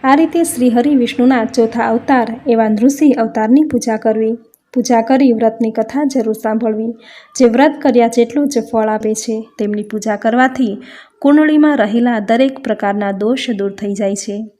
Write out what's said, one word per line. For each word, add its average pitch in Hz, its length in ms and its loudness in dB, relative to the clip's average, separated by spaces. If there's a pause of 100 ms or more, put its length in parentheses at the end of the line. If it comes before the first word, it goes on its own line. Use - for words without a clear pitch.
આ 269 120 4
રીતે 330 280 0
શ્રી 254 260 0
હરિ 247 260 2
વિષ્ણુના 247 500 2
ચોથા 226 420 0
અવતાર 233 400 0 (200)
એવા 226 220 2
નૃસિંહ 262 480 2
અવતારની 226 460 2
પૂજા 233 340 -2
કરવી. 220 360 0 (400)
પૂજા 233 280 2
કરી 254 300 2
વ્રતની 220 400 0
કથા 226 320 -4
જરૂર 262 300 -2
સાંભળવી. 220 580 -4 (480)
જે 254 60 6
વ્રત 269 360 4
કર્યા 233 260 4
જેટલું 233 400 0
જ 277 100 -2 (140)
ફળ 220 160 0
આપે 214 260 -2
છે. 220 360 -6 (100)
તેમની 208 240 -4
પૂજા 208 320 -6
કરવાથી 233 600 0 (440)
કુંડળીમાં 302 560 4
રહેલા 233 420 0
દરેક 254 400 0
પ્રકારના 208 520 -4
દોષ 220 380 -2
દૂર 196 220 -4
થઈ 202 220 -8
જાય 196 220 -4
છે. 208 300 -10 (140)